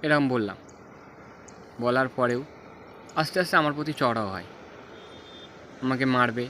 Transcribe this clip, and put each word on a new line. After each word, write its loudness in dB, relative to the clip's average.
এরকম 4
বললাম। 0
বলার 4
পরেও 2
আস্তে 0
আস্তে 2
আমার 4
প্রতি -4
চড়াও 2
হয়, -6
আমাকে 0
মারবে 4